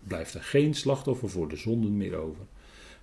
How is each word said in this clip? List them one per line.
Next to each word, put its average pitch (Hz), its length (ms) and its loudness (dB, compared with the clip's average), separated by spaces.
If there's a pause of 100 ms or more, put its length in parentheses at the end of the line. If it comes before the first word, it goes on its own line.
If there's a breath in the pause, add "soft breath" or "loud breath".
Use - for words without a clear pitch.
blijft 87 280 -6
er 85 80 -10
geen 147 320 4
slachtoffer 135 560 0
voor 85 180 -2
de 85 80 -6
zonden 110 400 2
meer 92 200 -2
over, 80 280 -6 (580 loud breath)